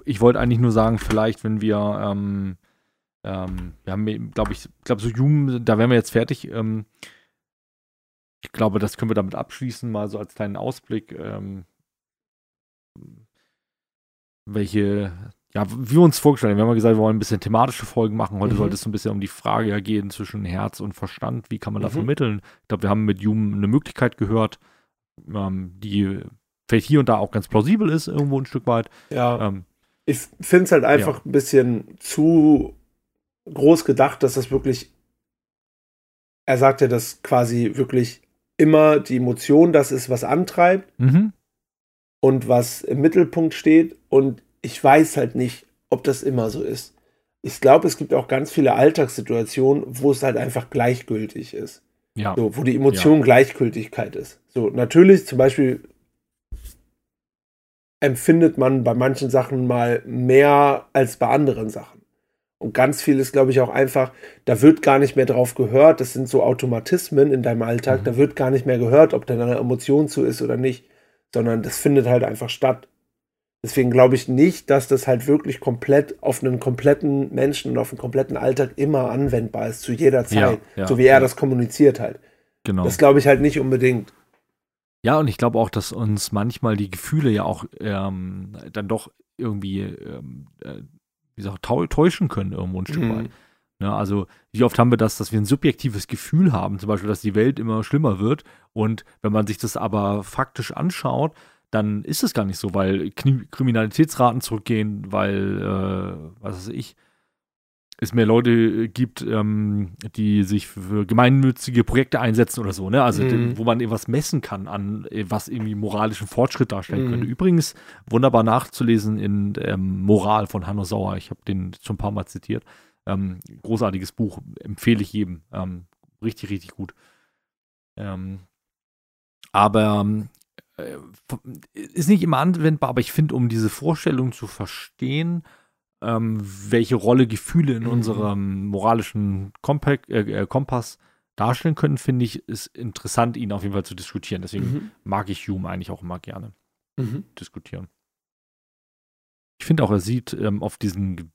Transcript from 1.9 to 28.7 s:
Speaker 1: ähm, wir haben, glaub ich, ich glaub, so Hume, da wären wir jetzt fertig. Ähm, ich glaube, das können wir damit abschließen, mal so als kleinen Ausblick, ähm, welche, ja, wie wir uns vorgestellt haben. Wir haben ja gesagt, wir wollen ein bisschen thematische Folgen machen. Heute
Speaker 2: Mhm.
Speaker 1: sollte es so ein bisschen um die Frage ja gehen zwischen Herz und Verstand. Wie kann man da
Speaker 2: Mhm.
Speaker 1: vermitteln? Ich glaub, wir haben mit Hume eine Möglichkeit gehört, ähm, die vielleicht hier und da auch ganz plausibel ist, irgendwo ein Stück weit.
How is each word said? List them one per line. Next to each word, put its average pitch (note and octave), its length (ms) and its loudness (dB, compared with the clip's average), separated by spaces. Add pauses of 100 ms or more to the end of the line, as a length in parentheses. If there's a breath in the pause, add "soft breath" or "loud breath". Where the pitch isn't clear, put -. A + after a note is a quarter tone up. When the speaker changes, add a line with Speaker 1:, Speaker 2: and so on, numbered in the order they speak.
Speaker 1:
ähm, F#2 480 -10 (100)
wir F#2+ 100 -8
haben, G#2+ 380 -6
glaub G#2 180 -4
ich, - 160 -12
ich - 60 -20 (140)
glaub, A2+ 160 -2
so A#2 100 -4
Hume, C3+ 500 2
da A2 160 2
wären A#2 120 4
wir A#2+ 80 4
jetzt - 140 0
fertig. - 380 -2
Ähm, A2 360 -6 (1600 soft breath)
ich - 80 -20
glaube, G#2+ 280 0
das G2+ 180 -4
können A2+ 120 -4
wir G#2+ 60 -2
damit F#2+ 200 -2
abschließen, - 560 -10
mal G#2+ 180 -6
so G#2 100 -10
als G2+ 160 -14
kleinen G2+ 220 -8
Ausblick, A2 540 -10
ähm, G2 540 -12 (2750)
welche, G2+ 680 -2 (420)
ja, G#2 180 -4
wie A#2+ 200 -8
wir D#3+ 100 6
uns E3 180 6
vorgestellt C3 320 2
haben. G2+ 60 0
Wir G#2 60 2
haben A2+ 60 2
ja A#2 60 2
gesagt, A2+ 200 4
wir G#2+ 60 2
wollen A2 160 2
ein - 20 -4
bisschen G2+ 200 -4
thematische A2+ 460 0
Folgen A2 300 -2
machen. G#2 240 -4
Heute G#2+ 160 0
Speaker 2:
Mhm. - 40 0
Speaker 1:
sollte G2+ 160 0
es - 60 -8
so A2+ 80 -8
ein - 20 -4
bisschen G#2+ 200 -4
um G2+ 100 -4
die G2 60 -6
Frage A2 420 -4
ja G2+ 100 -2
gehen G2+ 300 -4
zwischen G2+ 360 -10
Herz F#2+ 340 -6
und G#2 140 -8
Verstand. A#2 560 -10
Wie - 100 -8
kann G#2 140 -10
man G#2 80 -6
da G2+ 80 -4
Speaker 2:
Mhm. A#2 40 -8
Speaker 1:
vermitteln? A2+ 480 -4 (220 soft breath)
Ich - 40 -20
glaub, F#2+ 140 -4
wir G2+ 80 -2
haben G#2+ 160 0
mit G2 180 -2
Hume G#2+ 320 0
eine G2+ 120 -2
Möglichkeit B2 500 -2
gehört, A2 420 -2 (720)
ähm, F#2+ 460 -6
die G2 420 -2 (480)
vielleicht A2+ 180 2
hier D3 120 4
und B2+ 100 2
da A2 80 4
auch G2+ 140 -4
ganz G#2 160 -4
plausibel E3 420 2
ist, D#3 180 -2
irgendwo C#3+ 320 -2
ein C3 60 -4
Stück - 220 -8
weit. A2+ 220 0 (200 soft breath)